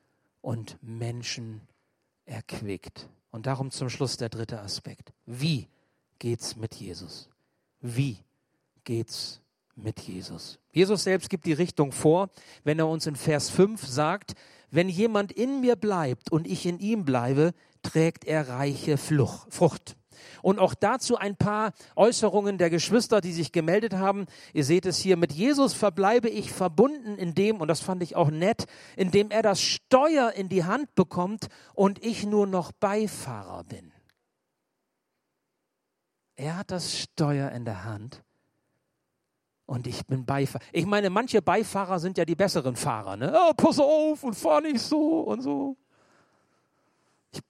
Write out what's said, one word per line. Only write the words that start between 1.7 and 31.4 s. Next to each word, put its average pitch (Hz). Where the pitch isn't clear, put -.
erquickt. -
Und 113
darum 131
zum 127
Schluss 120
der 113
dritte 113
Aspekt. -
Wie 127
geht's -
mit 110
Jesus? 92
Wie 123
geht's -
mit 107
Jesus? -
Jesus 190
selbst 190
gibt 180
die 165
Richtung 147
vor, 175
wenn 151
er 160
uns 160
in 147
Vers 147
fünf 202
sagt, 151
„Wenn 175
jemand 202
in 262
mir 240
bleibt 170
und 170
ich 185
in 175
ihm 208
bleibe, 135
trägt 160
er 151
reiche 139
Fluch-, -
Frucht.“ -
Und 190
auch 185
dazu 233
ein 202
paar 208
Äußerungen 202
der 175
Geschwister, 196
die 175
sich 165
gemeldet 180
haben. 196
Ihr 151
seht 175
es 180
hier, 185
„Mit 170
Jesus 262
verbleibe 208
ich 208
verbunden 208
in 170
dem“, 202
und 151
das 160
fand 180
ich -
auch 160
nett, 180
„in 185
dem 208
er 214
das 196
Steuer 269
in 190
die 185
Hand 240
bekommt 185